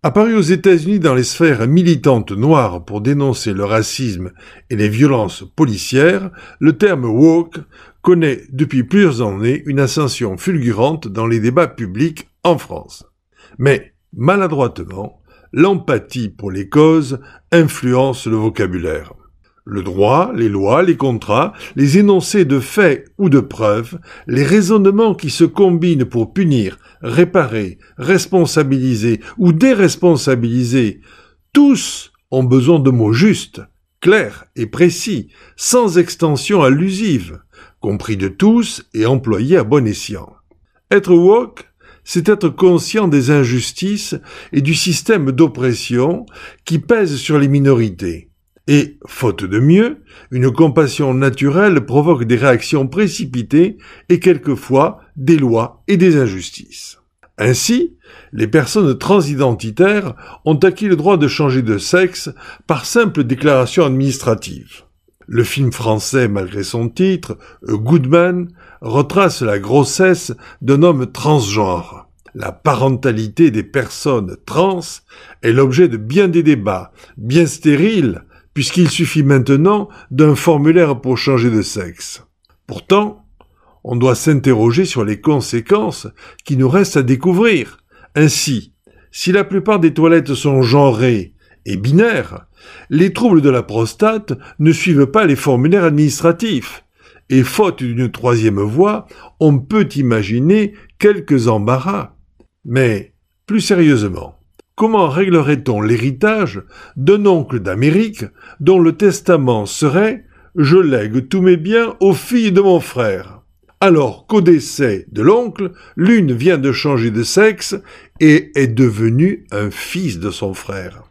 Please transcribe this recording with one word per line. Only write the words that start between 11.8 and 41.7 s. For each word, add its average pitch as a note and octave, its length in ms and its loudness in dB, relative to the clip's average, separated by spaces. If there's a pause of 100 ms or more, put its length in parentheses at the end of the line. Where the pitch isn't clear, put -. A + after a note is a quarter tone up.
en E3 140 2
France. - 480 -16 (520)
Mais, C3 340 0 (240)
maladroitement, B2 1040 -4 (320)
l'empathie C3 760 -2
pour G2 240 -12
les F#2+ 160 -10
causes D3+ 500 2 (320)
influence C3 760 0
le A2 80 -2
vocabulaire. F2+ 760 -4 (560)
Le G2+ 120 -6
droit, A2 520 0
les A#2 140 -2
lois, G2+ 340 0
les E3+ 140 0
contrats, B2 560 -2 (240)
les C#3 220 2
énoncés G3 480 2
de C3+ 120 0
faits D3+ 600 0
ou G3 100 0
de C#3 120 4
preuves, A2+ 580 -4 (280)
les C3 160 -2
raisonnements G3+ 720 2
qui D#3 140 -8
se E3+ 160 0
combinent E3+ 640 0
pour A2+ 260 -4
punir, C3+ 460 -2 (240)
réparer, A#2 720 0 (220)
responsabiliser C3+ 1200 0 (160)
ou F3 160 2
déresponsabiliser, C3 1500 0 (500)
tous - 600 2 (180)
ont C3 140 0
besoin C3 340 4
de C3+ 100 2
mots A2+ 240 2
justes, - 480 0 (400)
clairs F3 460 0 (100)
et A#2+ 80 -4
précis, E3 640 -2 (280)
sans A3 420 0
extension E3+ 640 0
allusive, D3 800 -2 (360)
compris G#2 380 -6
de F#2+ 120 -4
tous G#3+ 680 0
et A2 100 -2
employés B2+ 540 0
à A#2+ 60 0
bon B2+ 220 0
escient. G2+ 460 -8 (580)
Être G3 220 2
woke, G3 560 2 (360)